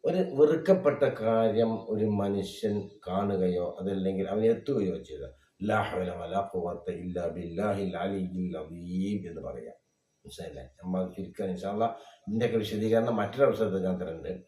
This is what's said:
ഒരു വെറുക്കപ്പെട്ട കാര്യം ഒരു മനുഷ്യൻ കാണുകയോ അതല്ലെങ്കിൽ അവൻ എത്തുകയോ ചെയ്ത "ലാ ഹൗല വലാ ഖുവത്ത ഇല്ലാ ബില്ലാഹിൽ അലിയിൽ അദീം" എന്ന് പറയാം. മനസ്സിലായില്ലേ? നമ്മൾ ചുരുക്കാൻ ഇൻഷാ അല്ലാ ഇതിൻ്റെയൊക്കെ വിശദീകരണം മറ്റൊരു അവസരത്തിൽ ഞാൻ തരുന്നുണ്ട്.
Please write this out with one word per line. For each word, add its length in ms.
ഒരു 300
വെറുക്കപ്പെട്ട 680
കാര്യം 680
ഒരു 200
മനുഷ്യൻ 680
കാണുകയോ 720
അതല്ലെങ്കിൽ 520
അവൻ 160
എത്തുകയോ 580
ചെയ്ത 280
"ലാ 200
ഹൗല 300
വലാ 360
ഖുവത്ത 440
ഇല്ലാ 360
ബില്ലാഹിൽ 720
അലിയിൽ 600
അദീം" 680
എന്ന് 140
പറയാം. 340
മനസ്സിലായില്ലേ? 500
നമ്മൾ 360
ചുരുക്കാൻ 380
ഇൻഷാ 200
അല്ലാ 260
ഇതിൻ്റെയൊക്കെ 380
വിശദീകരണം 580
മറ്റൊരു 300
അവസരത്തിൽ 380
ഞാൻ 140
തരുന്നുണ്ട്. 500